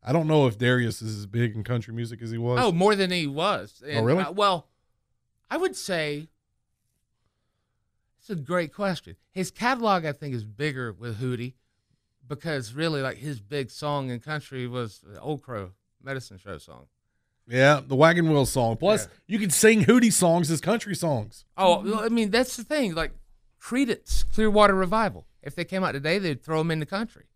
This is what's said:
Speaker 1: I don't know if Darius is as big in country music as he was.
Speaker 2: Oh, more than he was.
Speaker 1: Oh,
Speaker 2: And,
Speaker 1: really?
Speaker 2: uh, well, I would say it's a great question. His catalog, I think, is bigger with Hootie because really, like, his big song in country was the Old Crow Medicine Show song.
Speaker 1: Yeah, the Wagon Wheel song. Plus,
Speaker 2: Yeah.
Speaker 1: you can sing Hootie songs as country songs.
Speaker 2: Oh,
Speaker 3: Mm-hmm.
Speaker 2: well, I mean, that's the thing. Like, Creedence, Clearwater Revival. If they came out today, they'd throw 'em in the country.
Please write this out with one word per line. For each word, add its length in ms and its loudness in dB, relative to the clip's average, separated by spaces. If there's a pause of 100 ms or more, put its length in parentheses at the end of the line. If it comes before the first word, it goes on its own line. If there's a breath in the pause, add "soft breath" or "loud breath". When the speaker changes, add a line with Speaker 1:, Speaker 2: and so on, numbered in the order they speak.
Speaker 1:
I 100 -4
don't 140 2
know 200 6
if 120 0
Darius 440 2
is 160 -8
as 80 -12
big 280 -2
in 100 -8
country 300 -6
music 260 -10
as 100 -12
he 80 -8
was. 240 0
Speaker 2:
Oh, 100 2
more 220 4
than 160 0
he 160 -2
was. 580 -4
Speaker 1:
Oh, 40 -14
Speaker 2:
And, 180 0
Speaker 1:
really? 160 2
Speaker 2:
uh, 100 -4
well, 360 0 (840)
I 60 -4
would 200 -2
say 520 -6 (1900)
it's 120 -18
a 60 -6
great 360 -4
question. 440 -6 (140)
His 200 -6
catalog, 540 0
I 80 -4
think, 220 -8
is 100 -6
bigger 480 -6
with 280 -10
Hootie 340 -6 (720)
because 460 -8
really, 300 -2
like, 160 -6
his 220 -10
big 300 -8
song 400 -6
in 100 -6
country 460 -10
was 340 -8
the 200 -20
Old 220 -8
Crow 300 -10 (300)
Medicine 360 -12
Show 200 -14
song. 280 -20 (640)
Speaker 1:
Yeah, 380 4
the 80 -4
Wagon 340 6
Wheel 180 4
song. 300 0
Plus, 280 0
Speaker 2:
Yeah. 60 -18 (180)
Speaker 1:
you 100 -2
can 120 0
sing 340 6
Hootie 280 6
songs 380 2
as 100 -2
country 360 -2
songs. 480 -4 (120)
Speaker 2:
Oh, 220 6
Speaker 3:
Mm-hmm. 120 -4
Speaker 2:
well, 100 -2
I 80 -2
mean, 240 0
that's 240 0
the 80 -12
thing. 300 -2
Like, 180 -4 (480)
Creedence, 720 2
Clearwater 420 6
Revival. 520 0 (160)
If 120 -12
they 100 -6
came 200 -4
out 80 -2
today, 260 -2
they'd 240 -4
throw 180 -2
'em 100 -2
in 100 -2
the 60 -6
country. 380 -8 (120)